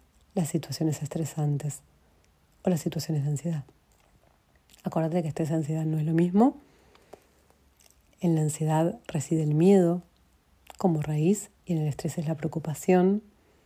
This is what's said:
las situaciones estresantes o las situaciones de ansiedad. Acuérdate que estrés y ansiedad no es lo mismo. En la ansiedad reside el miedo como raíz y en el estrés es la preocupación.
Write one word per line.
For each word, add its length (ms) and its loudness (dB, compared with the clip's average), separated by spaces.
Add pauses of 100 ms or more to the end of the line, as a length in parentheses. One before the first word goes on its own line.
(340)
las 140 -2
situaciones 560 -4
estresantes 760 -4 (840)
o 60 0
las 100 0
situaciones 460 -4
de 60 0
ansiedad. 340 -4 (1160)
Acuérdate 380 -2
que 60 -4
estrés 220 -4
y 60 -2
ansiedad 300 -2
no 120 -2
es 80 -2
lo 80 0
mismo. 420 4 (1700)
En 140 2
la 60 2
ansiedad 560 0 (100)
reside 360 -2
el 120 2
miedo 480 6 (760)
como 240 2
raíz 480 0 (160)
y 80 -2
en 60 0
el 100 -2
estrés 280 -6
es 120 -4
la 60 -2
preocupación. 840 0 (440)